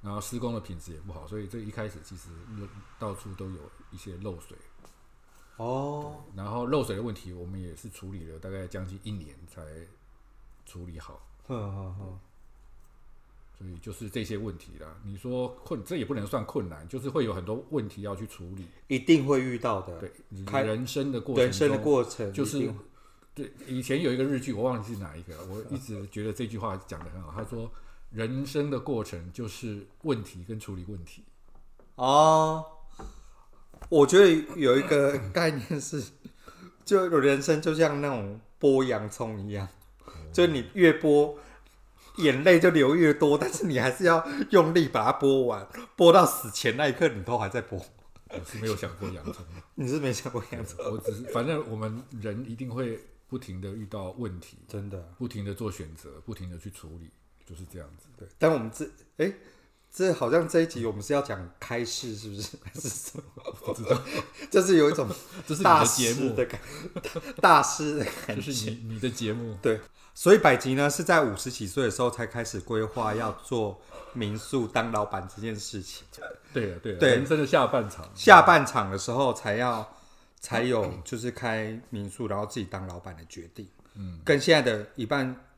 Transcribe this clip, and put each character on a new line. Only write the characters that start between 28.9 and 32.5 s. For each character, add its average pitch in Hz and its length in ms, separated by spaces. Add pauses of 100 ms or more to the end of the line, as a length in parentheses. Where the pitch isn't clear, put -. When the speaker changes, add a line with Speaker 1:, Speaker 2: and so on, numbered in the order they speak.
Speaker 1:
程 87 300
就 117 160
是 101 380 (160)
问 127 200
题 90 240
跟 110 140
处 101 140
理 90 120
问 95 160
题。” - 220 (680)
Speaker 2:
哦， 156 680 (1300)